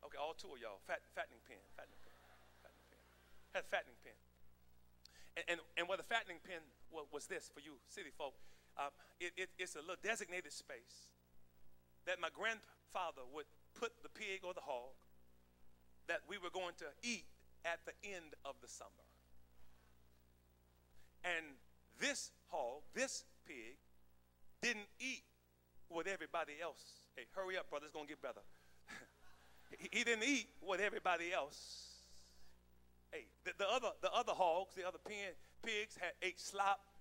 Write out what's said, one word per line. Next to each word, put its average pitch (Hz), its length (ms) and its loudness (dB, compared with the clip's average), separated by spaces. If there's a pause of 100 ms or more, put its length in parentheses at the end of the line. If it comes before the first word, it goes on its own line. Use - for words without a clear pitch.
Okay, 143 160 -6
all 156 160 2
two 185 160 -8
of 127 80 -10
y'all. 104 240 -6
Fat, - 160 0 (160)
fattening 139 320 -2
pen. 104 240 -14
Fattening - 320 -12
pen. - 80 -14 (480)
Fattening - 320 -20
pen. - 80 -20 (560)
Had 180 80 2
a - 80 -4
fattening 151 320 2
pen. 120 80 -16 (1200)
And, 165 160 -2
and, 170 100 4 (220)
and 170 80 6
what 190 80 4
a 160 80 0
fattening 196 400 0
pen 180 160 -6 (320)
wa-, 156 160 -6
was 143 160 -4
this 175 240 -4
for 143 160 -16
you 147 240 -14
city - 240 -8
folk, 143 240 -4 (400)
um, 143 160 0 (240)
it, 175 240 -2
it, 185 160 0
it's 180 240 -2
a - 0 -
little 165 240 -4
designated 180 480 -2
space - 560 -12 (960)
that 180 160 0
my 165 80 0
grandfather 185 1040 -2
would 151 160 -6 (240)
put 233 320 -4
the - 80 -10
pig 196 320 -4
or 180 80 -2
the 175 80 -4
hog 131 320 -4 (1120)
that 165 240 2
we 202 80 -4
were 175 160 -4
going 180 320 -2
to 151 40 -6 (120)
eat 233 240 0 (400)
at 170 240 2
the 151 160 -8
end 170 400 -6
of 139 160 -6
the 120 80 -14
summer. - 400 -12 (2250)
And 160 320 0 (400)
this 254 320 2 (240)
hog, 139 400 0
this 254 320 0 (240)
pig, 127 320 -10 (800)
didn't 226 280 4 (100)
eat 254 260 -4 (640)
what 165 180 2
everybody 160 560 0
else 160 200 -4 (360)
ate. 120 140 -8
Hurry 185 260 0
up, 165 120 -2
brother, 147 160 -2
it's 151 80 -14
gonna 151 120 -4
get 147 160 -8
better. 120 180 -4 (480)
<laughs> - 40 -10 (840)
He, 185 120 -6
he 233 140 6
didn't 226 200 6
eat 254 240 6 (120)
what 180 200 4
everybody 180 520 4
else - 540 -2 (1300)
ate. 135 140 -6 (160)
The, 180 140 0
the 196 80 6
other, 233 220 6 (140)
the 185 100 6
other 220 200 6
hogs, 180 420 6
the 185 120 0
other 175 160 -2
pen, 202 300 -2 (300)
pigs 220 360 0
had 175 220 0
ate 185 180 2
slop 196 420 10 (200)